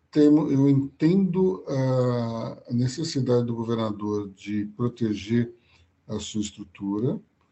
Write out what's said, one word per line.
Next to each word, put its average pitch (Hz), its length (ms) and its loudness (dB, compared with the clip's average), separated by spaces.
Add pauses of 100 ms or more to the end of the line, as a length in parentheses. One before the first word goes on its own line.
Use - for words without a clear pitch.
temo-, 151 400 4
eu 139 180 4
entendo 180 1000 2
a 123 1040 -2
necessidade 127 720 0
do 117 100 -4
governador 107 720 -4
de 101 360 -6 (120)
proteger 117 760 -2 (540)
a 110 120 -8
sua 107 220 -6
estrutura, 104 800 -6 (300)